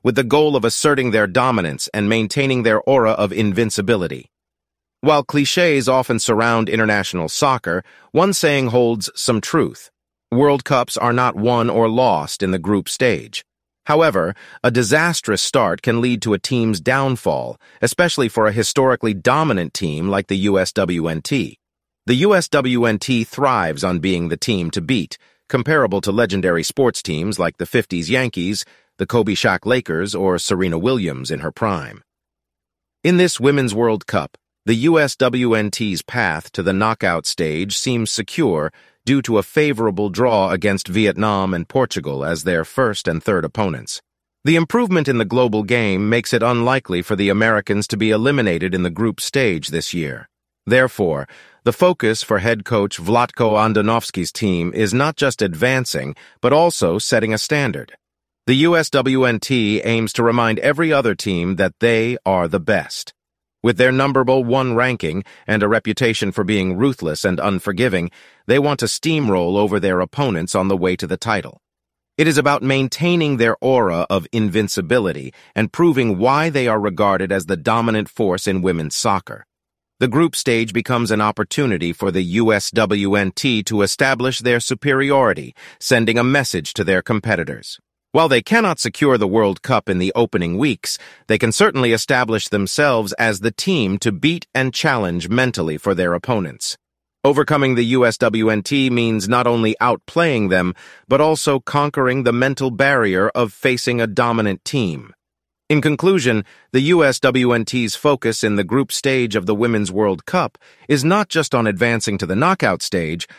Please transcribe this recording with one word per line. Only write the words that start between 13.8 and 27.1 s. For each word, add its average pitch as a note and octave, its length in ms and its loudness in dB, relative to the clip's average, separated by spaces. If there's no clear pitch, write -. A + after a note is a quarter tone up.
However, C#3+ 480 2
a B2 60 2
disastrous B2 720 0
start G#2 400 0
can A#2 180 0
lead A#2+ 220 0
to G#2+ 140 0
a F#2 40 -4
team's A2+ 400 -2
downfall, F#2 800 -2
especially C#3+ 480 0
for A2 160 2
a G#2+ 60 2
historically A#2 640 0
dominant B2 580 0
team E2 360 -4
like G2 180 0
the G2 100 -2
U G2 220 2
S F#2 140 0
W F2 340 -2
N D#2+ 160 -4
T. F#2+ 340 -4
The B2 80 2
U F#3+ 180 4
S F3+ 140 2
W B2 380 2
N G#2+ 120 2
T A#2 260 -2
thrives G2+ 600 -2
on F2+ 160 -2
being E2+ 300 -2
the E2 60 -2
team F2+ 360 -4
to F#2+ 100 -4
beat, F2 380 -4
comparable B2 540 0
to G2+ 100 -2
legendary F#2 520 0
sports - 400 -2
teams F2 340 -6